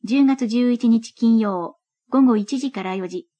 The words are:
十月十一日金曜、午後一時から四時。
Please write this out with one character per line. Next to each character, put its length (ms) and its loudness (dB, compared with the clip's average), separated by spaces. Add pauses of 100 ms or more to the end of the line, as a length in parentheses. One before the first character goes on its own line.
十 220 2
月 240 0
十 240 0
一 160 0
日 240 0
金 240 2
曜、 400 -4 (320)
午 140 2
後 160 4
一 200 -4
時 140 -6
か 100 -10
ら 140 -6
四 100 -6
時。 220 -12 (120)